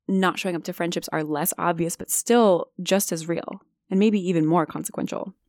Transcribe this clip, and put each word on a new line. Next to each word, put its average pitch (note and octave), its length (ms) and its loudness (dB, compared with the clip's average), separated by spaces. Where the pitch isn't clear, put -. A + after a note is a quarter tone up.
not F#3+ 300 2
showing F#3 160 -4
up - 80 -6
to F3+ 100 -6
friendships E3+ 360 -4
are D#3+ 140 -2
less D3+ 340 -2
obvious, E3+ 400 -2
but - 120 -12
still A3 640 4
just F#3+ 300 0
as D#3+ 160 -4
real - 340 -6
and F#3+ 100 2
maybe G#3+ 180 6
even E3 160 4
more D#3+ 200 4
consequential. - 720 -8